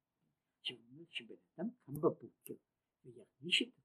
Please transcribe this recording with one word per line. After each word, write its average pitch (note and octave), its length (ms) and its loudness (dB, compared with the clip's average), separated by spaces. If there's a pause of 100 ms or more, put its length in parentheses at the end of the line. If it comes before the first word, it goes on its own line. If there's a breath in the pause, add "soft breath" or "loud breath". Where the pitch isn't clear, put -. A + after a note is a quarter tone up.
(600)
עכשיו, - 180 -6
הוא A2+ 140 -20
אומר D#3 180 -16
שבן A2 260 -10 (200)
אדם F#3 140 -2 (160)
קם C#3 80 -8
בבוקר - 600 2 (520)
וירגיש - 560 0
את - 240 -4